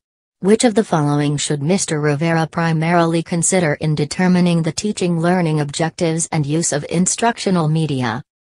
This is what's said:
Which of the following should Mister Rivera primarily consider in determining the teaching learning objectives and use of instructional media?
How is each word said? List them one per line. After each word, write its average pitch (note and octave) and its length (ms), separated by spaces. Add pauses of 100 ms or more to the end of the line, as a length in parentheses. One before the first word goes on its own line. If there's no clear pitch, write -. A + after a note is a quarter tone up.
(380)
Which G3+ 240
of A3+ 140
the A3 80
following D3 520
should C#3+ 260
Mister E3 380
Rivera D#3+ 460
primarily E3 760
consider E3+ 500
in D#3 220
determining F3 680
the D#3+ 80
teaching F3 500
learning E3+ 400
objectives D#3+ 680
and D3+ 160
use D#3+ 260
of C#3+ 180
instructional F#3 800
media? C#3 540 (340)